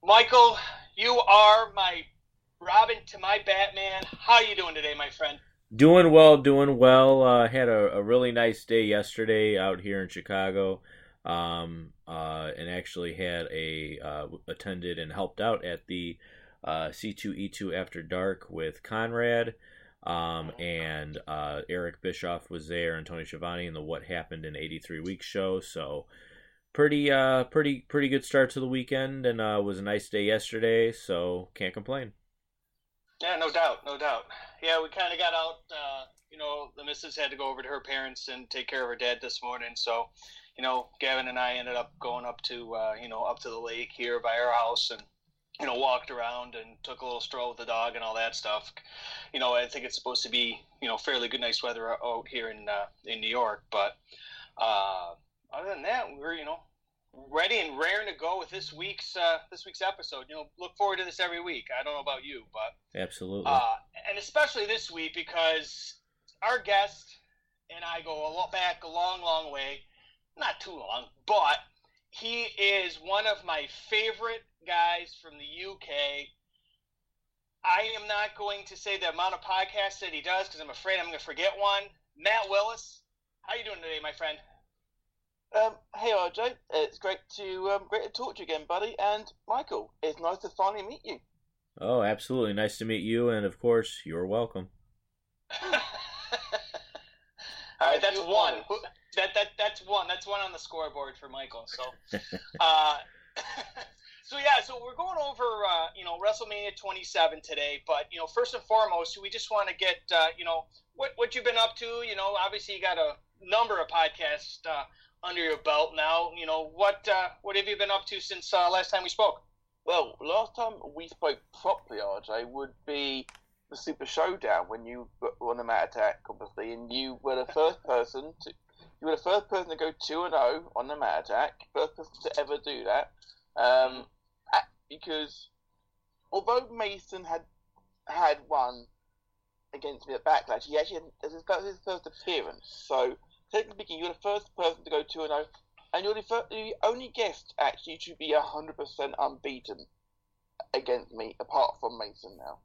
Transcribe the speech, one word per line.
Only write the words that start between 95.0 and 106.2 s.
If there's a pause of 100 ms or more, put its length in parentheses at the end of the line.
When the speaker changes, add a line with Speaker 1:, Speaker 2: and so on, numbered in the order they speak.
Speaker 1:
<laughs>
All (2000)
right,
that's
Speaker 3:
You're
Speaker 1:
one.
Speaker 3:
welcome. (400)
Speaker 1:
That,
that, (100)
that's
one.
That's
one
on
the
scoreboard
for
Michael.
So, (300)
Speaker 2:
<laughs> (400)
Speaker 1:
uh, (380)
<laughs> (800)
so
yeah,
so
we're
going
over,
uh,
you
know,